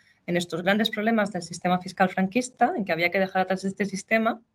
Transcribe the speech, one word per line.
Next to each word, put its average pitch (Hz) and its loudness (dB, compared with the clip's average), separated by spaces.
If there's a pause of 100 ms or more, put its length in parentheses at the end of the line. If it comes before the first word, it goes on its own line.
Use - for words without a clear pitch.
(260)
en 175 0
estos 175 -4
grandes 208 2
problemas 214 0
del 175 -4
sistema 180 -2
fiscal 190 0
franquista, 240 0
en 233 -2
que 185 -4
había 170 2
que 196 0
dejar 190 0
atrás 185 -2
este 196 -2
sistema, 220 0 (140)